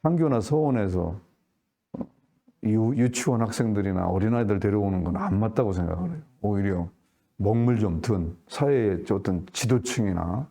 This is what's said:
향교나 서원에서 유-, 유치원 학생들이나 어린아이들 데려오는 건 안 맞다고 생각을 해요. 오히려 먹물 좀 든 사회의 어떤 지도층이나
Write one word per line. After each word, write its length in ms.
향교나 380
서원에서 720
유-, 320
유치원 460
학생들이나 680
어린아이들 520
데려오는 440
건 120
안 240
맞다고 320
생각을 380
해요. 100
오히려 480
먹물 420
좀 220
든 340
사회의 640
어떤 400
지도층이나 1000